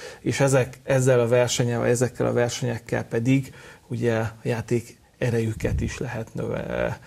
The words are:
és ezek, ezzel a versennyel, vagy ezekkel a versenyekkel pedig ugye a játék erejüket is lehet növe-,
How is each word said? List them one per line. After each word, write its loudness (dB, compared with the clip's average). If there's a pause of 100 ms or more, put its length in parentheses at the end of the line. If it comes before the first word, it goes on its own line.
(200)
és -2
ezek, 2
ezzel 4
a 2
versennyel, 2
vagy 2
ezekkel 0
a 0
versenyekkel -2
pedig 0 (320)
ugye 0
a -2 (100)
játék -4 (180)
erejüket 0
is -4
lehet -6
növe-, -4